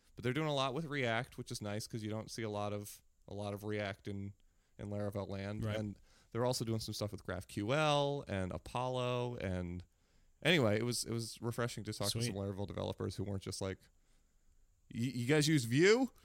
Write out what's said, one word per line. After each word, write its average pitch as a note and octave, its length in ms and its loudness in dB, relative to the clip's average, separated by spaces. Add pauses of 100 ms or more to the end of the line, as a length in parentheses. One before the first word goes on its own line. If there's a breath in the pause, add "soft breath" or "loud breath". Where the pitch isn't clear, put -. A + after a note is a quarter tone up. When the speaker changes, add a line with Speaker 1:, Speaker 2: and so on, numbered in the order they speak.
(160)
Speaker 1:
but A#2+ 80 -10
they're B2 100 2
doing D#3 140 0
a D3 80 2
lot C3+ 180 2
with D#3+ 120 -2
React, B2+ 520 0
which - 140 -10
is A#2+ 100 -6
nice G#2 240 -4
'cause A#2 160 -8
you G#2+ 80 -4
don't G#2+ 220 -6
see A#2 120 -6
a G#2+ 60 -2
lot G#2 220 -2
of, G#2 300 -8 (260)
a G2 60 -12
lot G2+ 200 -4
of G2+ 120 -8
React G#2 420 -4
in, G2+ 260 -6 (460)
in G2+ 100 -8
Laravel G2+ 380 -4
land. G2+ 380 -4
Speaker 2:
Right. G#2+ 120 -2
Speaker 1:
And G#2 220 -4 (320 soft breath)
they're A#2 140 2
also B2 180 2
doing A2+ 160 0
some A2 140 -6
stuff G#2 180 -2
with F#2 140 -10
GraphQL C#3+ 1040 2
and F#2 240 0
Apollo. B2 880 -2
And F2+ 420 -2 (580)
anyway, C3+ 380 6
it A2+ 40 0
was, A#2+ 200 -2
it - 80 -4
was A2+ 300 -4
refreshing A#2 420 -2
to G#2 100 -6
talk G2+ 160 0
Speaker 2:
Sweet. A2+ 120 -2
Speaker 1:
to A#2+ 60 0
some G2+ 80 -4
Laravel G2 320 -2
developers G2 500 -4
who F#2+ 80 -2
weren't G2 180 -4
just - 180 -6
like, F#2+ 180 -4 (1120)
"Y-, B2 200 0
you A#2+ 140 -2
guys D3 200 6
use D3+ 180 6
Vue?" F#3+ 440 6 (160)